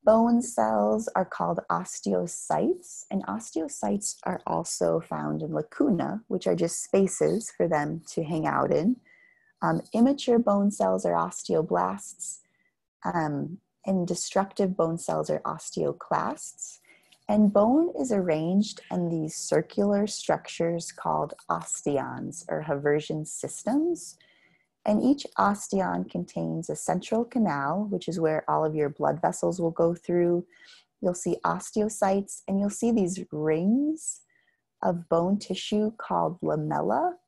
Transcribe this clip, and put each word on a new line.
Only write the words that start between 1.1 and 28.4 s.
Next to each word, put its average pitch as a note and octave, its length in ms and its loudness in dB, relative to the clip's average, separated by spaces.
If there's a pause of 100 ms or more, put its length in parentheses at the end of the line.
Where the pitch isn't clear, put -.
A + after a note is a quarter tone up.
are F#3 120 2
called E3+ 340 -2 (100)
osteocytes, F3+ 1400 -2
and G3 160 -4
osteocytes G#3+ 1000 -4
are F#3 220 -4
also E3 540 0
found D3+ 420 -4
in D#3 100 -6
lacuna, E3+ 760 0
which F#3 180 -2
are F3+ 100 2
just E3+ 260 -2
spaces F#3+ 720 0
for E3+ 140 -2
them D#3 380 -2
to - 180 -4
hang D#3 220 -2
out C#3+ 260 0
in. F3 240 2 (640)
Um, E3 220 0 (100)
immature B3 460 4
bone G3+ 320 4
cells F#3+ 340 0
are F3 80 2
osteoblasts, F3 1300 -2 (680)
um, D#3 540 -2 (280)
and F#3 220 0
destructive G3 680 -2
bone E3 200 2
cells D#3 320 -2
are D#3 120 0
osteoclasts. - 1400 -4 (500)
And G#3 240 6
bone B3+ 480 4
is C4 100 -2
arranged F3+ 680 0 (100)
in F3 200 0
these D#3+ 260 -4
circular G3+ 680 0
structures E3+ 840 -2
called D#3 440 -2 (160)
osteons C#3 1000 -4
or D#3 140 -2
Haversian D3+ 640 0
systems. - 920 -2 (680)
And G#3 160 2
each C#4 240 2 (120)
osteon F#3+ 720 0
contains E3 600 -6
a D3+ 60 -2
central F#3 460 -2
canal, F#3+ 680 0
which F3+ 180 -4
is E3 100 -4
where D#3 300 0